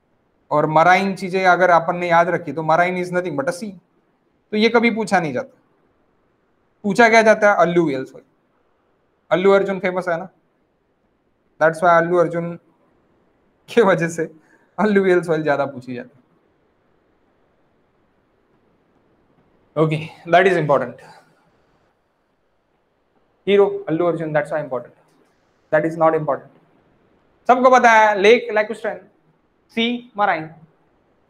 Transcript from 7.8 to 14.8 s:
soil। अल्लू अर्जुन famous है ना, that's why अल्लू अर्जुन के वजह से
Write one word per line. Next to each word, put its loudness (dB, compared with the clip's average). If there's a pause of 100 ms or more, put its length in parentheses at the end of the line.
soil। -20 (1080)
अल्लू 2
अर्जुन 0
famous -6
है -4
ना, -14 (1300)
that's 0
why 6
अल्लू 0
अर्जुन -4 (1080)
के 2
वजह 2
से -8 (500)